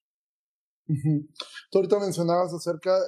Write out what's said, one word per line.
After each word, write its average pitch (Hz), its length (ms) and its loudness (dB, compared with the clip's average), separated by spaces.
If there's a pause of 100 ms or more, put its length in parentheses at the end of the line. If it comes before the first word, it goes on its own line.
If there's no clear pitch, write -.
(880)
Ujú. 151 400 0 (420)
Tú 190 80 4
ahorita 196 220 2
mencionabas 170 520 0
acerca, 170 560 0